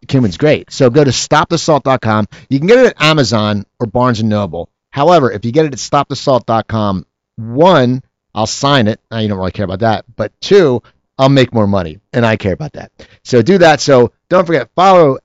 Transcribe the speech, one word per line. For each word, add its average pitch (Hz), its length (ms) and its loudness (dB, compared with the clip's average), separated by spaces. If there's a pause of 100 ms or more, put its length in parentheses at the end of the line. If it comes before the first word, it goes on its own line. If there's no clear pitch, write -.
Cumin's 113 300 0
great. 143 360 -2
So 131 180 2
go 147 120 2
to 139 80 2
stop 151 380 -2
the 165 100 -4
salt 147 240 0
dot 131 180 -2
com. 107 280 -2 (200)
You 135 120 -2
can 165 80 -4
get 240 100 6
it 254 80 4
at - 160 -2
Amazon 107 600 0 (160)
or 117 80 -6
Barnes 123 320 -2
and 110 80 -2
Noble. 92 420 -4 (200)
However, 147 420 2
if 104 120 -10
you 117 60 -4
get 156 160 0
it 139 60 -6
at 104 80 -14
stop - 280 -4
the 139 60 -8
salt 123 320 -2
dot 113 220 -2
com, 101 360 -4 (300)
one, 127 720 0 (280)
I'll 110 140 -4
sign 143 400 0
it. 110 140 -4 (100)
Now, 113 80 -10
you 110 80 -4
don't 101 120 -4
really 92 120 -4
care 104 140 -6
about 92 160 -6
that. 110 240 -2 (100)
But 107 160 -6 (100)
two, 156 440 2 (340)
I'll 135 100 2
make 135 240 2
more 110 140 0
money, 90 320 -4 (160)
and 117 100 0
I 110 120 0
care 98 180 -4
about 151 200 -12
that. - 180 -18 (320)
So 120 180 2
do 180 160 2
that. 156 240 4
So 123 300 2 (180)
don't 180 160 2
forget, 151 280 -4
follow 175 500 4